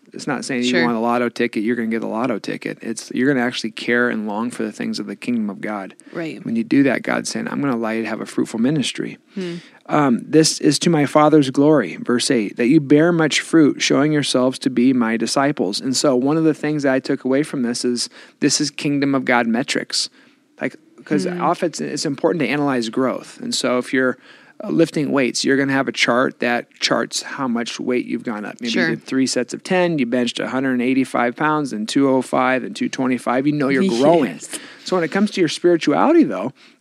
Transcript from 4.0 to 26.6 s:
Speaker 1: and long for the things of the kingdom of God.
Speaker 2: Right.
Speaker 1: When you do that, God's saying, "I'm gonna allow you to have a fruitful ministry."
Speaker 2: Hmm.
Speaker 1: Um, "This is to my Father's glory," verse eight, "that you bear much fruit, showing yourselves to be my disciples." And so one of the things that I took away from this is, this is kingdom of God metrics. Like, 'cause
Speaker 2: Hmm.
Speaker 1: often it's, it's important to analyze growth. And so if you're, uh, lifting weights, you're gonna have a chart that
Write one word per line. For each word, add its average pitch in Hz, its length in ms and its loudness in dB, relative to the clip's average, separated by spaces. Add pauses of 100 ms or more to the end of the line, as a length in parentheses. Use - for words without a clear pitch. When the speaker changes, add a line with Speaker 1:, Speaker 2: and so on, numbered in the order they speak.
Speaker 1:
and 110 160 -4
long 107 240 -4
for 117 140 -6
the 107 80 -4
things 113 280 -6
of 104 60 -6
the 101 100 -10
kingdom 110 340 -2
of 92 120 -10
God. 101 320 -8 (200)
Speaker 2:
Right. 160 300 -10
Speaker 1:
When 113 120 -4
you 113 80 0
do 135 200 4
that, 131 200 0
God's - 260 -4
saying, 113 200 -6
"I'm - 120 -6
gonna 139 140 -2
allow 113 160 -4
you 113 120 -4
to 107 40 -6
have 110 140 -6
a 104 40 -10
fruitful 113 340 -4
ministry." - 580 -2 (180)
Speaker 2:
Hmm. 180 200 -6 (320)
Speaker 1:
Um, 139 400 2
"This 156 320 2
is 147 200 2
to 180 100 2
my 151 160 4
Father's 151 460 4
glory," 135 500 2
verse 120 300 0
eight, 110 240 -2
"that 120 120 0
you 156 120 6
bear 147 320 4
much 160 300 2
fruit, 156 400 4
showing 143 300 2
yourselves 131 480 0
to 131 100 0
be 123 240 4
my 113 240 0
disciples." 113 640 0
And 127 140 -2
so 139 200 2
one 139 220 2
of 160 80 2
the 156 80 4
things 151 300 -4
that 135 100 2
I 135 60 2
took 135 240 -4
away 135 200 2
from 147 180 -6
this 120 240 -2
is, 120 240 -2 (300)
this 143 200 2
is 147 120 -2
kingdom 143 420 0
of 131 120 0
God 120 200 2
metrics. - 640 -2 (500)
Like, 135 180 -8 (260)
'cause - 220 0
Speaker 2:
Hmm. 175 160 -6
Speaker 1:
often 170 260 0
it's, 156 140 -6
it's 151 240 -6
important 160 360 0
to 120 60 0
analyze 131 420 0
growth. 120 520 -4
And 120 120 -6
so 123 240 0
if 123 160 -4
you're, 127 240 2 (460)
uh, 214 80 -8
lifting 156 400 2
weights, 127 340 0
you're 135 100 2
gonna 139 160 0
have 135 160 0
a 117 40 -4
chart - 480 0
that 120 280 -2 (120)